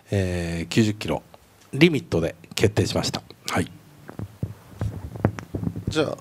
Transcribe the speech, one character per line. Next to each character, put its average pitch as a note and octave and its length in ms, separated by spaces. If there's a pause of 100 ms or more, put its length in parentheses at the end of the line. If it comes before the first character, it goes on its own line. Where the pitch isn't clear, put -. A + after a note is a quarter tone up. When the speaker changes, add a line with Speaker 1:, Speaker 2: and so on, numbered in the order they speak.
(120)
Speaker 1:
え F2 540
ー、 - 20
九 A#2 160
十 G#2 100
キ - 140
ロ D#2 160 (500)
リ D3+ 160
ミ D3+ 120
ッ - 40
ト E2+ 160
で D#2+ 140 (180)
決 G#2+ 220
定 F#2+ 100
し - 100
ま F2 80
し - 80
た。 - 120 (260)
は - 100
い。 - 120 (2250)
Speaker 2:
じ - 120
ゃ D3+ 40
あ、 - 180